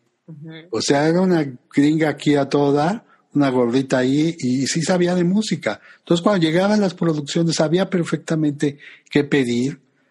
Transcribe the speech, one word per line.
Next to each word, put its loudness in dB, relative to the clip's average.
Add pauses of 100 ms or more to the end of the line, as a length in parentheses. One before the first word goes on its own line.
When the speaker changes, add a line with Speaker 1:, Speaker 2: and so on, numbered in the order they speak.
(260)
Speaker 1:
Ujú. -18 (220)
Speaker 2:
O -4
sea, 0
era 2
una 0 (280)
gringa 2
aquí 0
a 0
todo 2
dar, 0 (280)
una 2
gordita 0
ahí, 0
y, -2
y -2
sí -4
sabía 0
de 0
música. -2 (200)
Entonces, 0
cuando 2
llegaban 2
las 0
producciones, -2
sabía 0
perfectamente -2 (320)
qué 2
pedir, 0 (320)